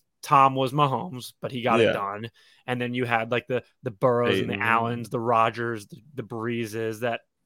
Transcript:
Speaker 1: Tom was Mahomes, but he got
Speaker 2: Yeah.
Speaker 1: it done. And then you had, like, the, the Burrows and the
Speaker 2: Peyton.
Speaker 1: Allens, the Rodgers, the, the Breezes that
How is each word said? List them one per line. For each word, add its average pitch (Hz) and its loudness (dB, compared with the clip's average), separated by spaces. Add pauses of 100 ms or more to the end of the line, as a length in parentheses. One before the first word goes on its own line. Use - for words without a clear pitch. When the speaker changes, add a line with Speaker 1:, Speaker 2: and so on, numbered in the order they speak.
(240)
Speaker 1:
Tom 135 6
was 131 0
Mahomes, 131 -2
but 117 -8
he 123 -6
got 117 4
Speaker 2:
Yeah. 107 6
Speaker 1:
it - 0
done. 104 -6 (340)
And 123 -2
then 123 -4
you 123 -2
had, 117 0
like, 120 -2
the, 127 -2 (200)
the 127 -6
Burrows 120 2
and 117 -2
the 120 -4
Speaker 2:
Peyton. 117 -2
Speaker 1:
Allens, 117 0
the 127 -4
Rodgers, 113 0
the, 117 -20 (140)
the 123 -8
Breezes 113 -6
that 120 -2 (240)